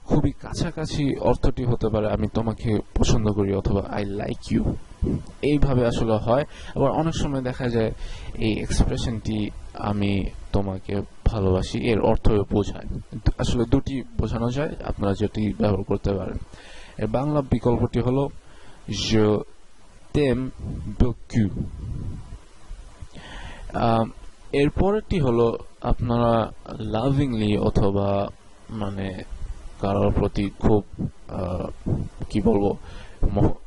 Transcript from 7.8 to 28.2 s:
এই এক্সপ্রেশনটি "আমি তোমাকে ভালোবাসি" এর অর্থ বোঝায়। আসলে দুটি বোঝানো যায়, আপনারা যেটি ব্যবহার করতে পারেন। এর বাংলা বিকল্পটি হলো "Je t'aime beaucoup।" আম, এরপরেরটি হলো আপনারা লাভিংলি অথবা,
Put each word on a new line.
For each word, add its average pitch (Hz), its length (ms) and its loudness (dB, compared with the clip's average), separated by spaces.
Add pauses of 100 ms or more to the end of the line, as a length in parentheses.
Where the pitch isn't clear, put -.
এই 110 180 2
এক্সপ্রেশনটি 110 960 0 (240)
"আমি 101 500 0 (280)
তোমাকে 98 500 -2 (220)
ভালোবাসি" 95 540 2
এর 117 220 2
অর্থ - 300 4
বোঝায়। 104 680 0 (380)
আসলে 123 260 2
দুটি 135 380 2 (160)
বোঝানো 113 320 0
যায়, 117 340 -2
আপনারা 101 300 0
যেটি 104 380 0
ব্যবহার 98 320 2
করতে - 280 0
পারেন। 185 260 -4 (600)
এর 107 80 -2
বাংলা 139 360 0
বিকল্পটি 120 580 2
হলো 131 280 2 (600)
"Je 107 500 4 (760)
t'aime 131 340 2 (520)
beaucoup।" - 480 2 (2250)
আম, 113 340 2 (420)
এরপরেরটি 180 680 2
হলো 117 380 4 (240)
আপনারা 117 720 2 (260)
লাভিংলি 110 800 2
অথবা, 98 680 2 (420)